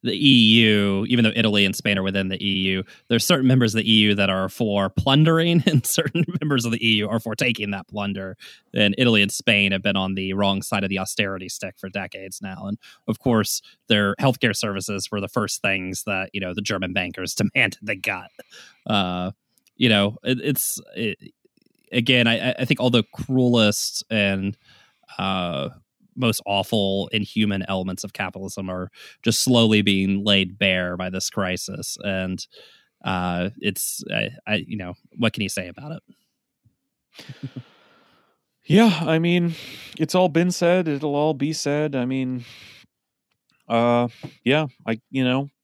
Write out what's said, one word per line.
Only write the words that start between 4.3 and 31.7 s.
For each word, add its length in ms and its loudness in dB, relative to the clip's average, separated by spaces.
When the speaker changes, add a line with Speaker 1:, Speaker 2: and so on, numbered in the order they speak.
Speaker 1:
for 420 0
plundering, 760 4
<laughs> 40 2
and 180 2
certain 380 -2
members 240 -2
of 80 -2
the 160 -2
E 120 4
U 100 -4
are 100 -2
for 160 -6
taking 360 -4
that 180 -8
plunder. 480 -8
And 240 2
Italy 240 4
and 100 2
Spain 420 2
have 80 -2
been 160 -2
on 180 -2
the 160 -4
wrong 300 0
side 240 -4
of 40 -4
the 100 -2
austerity 500 -6
stick 280 -12
for 120 -14
decades 520 -12
now. 260 -12
And 100 -8
of 100 -2
course, 420 0
their 320 2
healthcare 340 0
services 560 -6
were 80 -4
the 80 -6
first 340 -4
things 440 -4
that, 260 -6
you 80 -8
know, 140 -6
the 80 -6
German 320 -4
bankers 420 -6
<laughs> 0 -
demanded 460 0
they 160 -6
got. 340 -8
Uh, 460 -2
you 140 2
know, 340 2
it, 180 -4
it's, 380 -4
it, 220 -6
again, 340 4
I, 280 0
I 120 -4
think 140 -2
all 100 2
the 140 4
cruelest 960 2
and, 480 -2
uh, 500 -4
most 280 -2
awful, 680 0
inhuman 560 -2
elements 340 -6
of 80 -12
capitalism 580 -10
are 220 -8
just 180 0
slowly 400 4
being 440 2
laid 340 0
bare 380 0
by 120 -6
this 200 -6
crisis. 720 -6